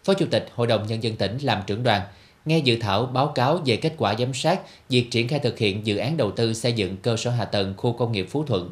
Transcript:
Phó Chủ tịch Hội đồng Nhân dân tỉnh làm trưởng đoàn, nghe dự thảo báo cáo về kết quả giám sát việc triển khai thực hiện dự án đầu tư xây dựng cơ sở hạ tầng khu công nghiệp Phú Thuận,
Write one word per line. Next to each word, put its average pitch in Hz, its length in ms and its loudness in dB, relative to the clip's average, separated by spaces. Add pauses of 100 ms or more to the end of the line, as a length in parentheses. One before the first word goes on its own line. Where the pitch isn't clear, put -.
Phó 196 100 2
Chủ 190 180 2
tịch 110 240 2
Hội 117 120 0
đồng 107 200 2
Nhân 113 160 -4
dân 110 120 -2
tỉnh 104 220 -2
làm 120 300 0
trưởng 104 160 -4
đoàn, 107 180 4 (440)
nghe 160 140 2
dự 123 220 4
thảo 107 240 2
báo 127 220 0
cáo 147 380 2
về 117 100 4
kết 156 220 -2
quả 107 220 0
giám 127 140 -2
sát 175 260 0 (300)
việc 123 220 2
triển 117 160 2
khai 139 120 -2
thực 120 180 -2
hiện 104 280 0
dự 104 120 0
án 135 200 -2
đầu 107 140 0
tư 113 220 0
xây 120 200 -2
dựng 95 240 -2
cơ 113 200 0
sở 120 140 -2
hạ 117 140 0
tầng 95 320 0
khu 120 160 0
công 117 180 -2
nghiệp 95 180 -2
Phú 147 140 -2
Thuận, 90 280 -2